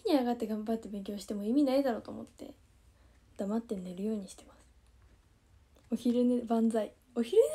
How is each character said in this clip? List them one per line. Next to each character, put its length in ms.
に 80
抗 140
っ 40
て 100
頑 180
張 80
っ 60
て 100
勉 160
強 140
し 80
て 80
も 100
意 80
味 120
な 100
い 80
だ 100
ろ 60
う 20
と 100
思 120
っ 20
て、 300
黙 180
っ 60
て 160
寝 180
る 80
よ 120
う 20
に 120
し 60
て 140
ま 60
す。 80
お 40
昼 300
寝、 200
万 260
歳。 240
お 60
昼 220
寝 120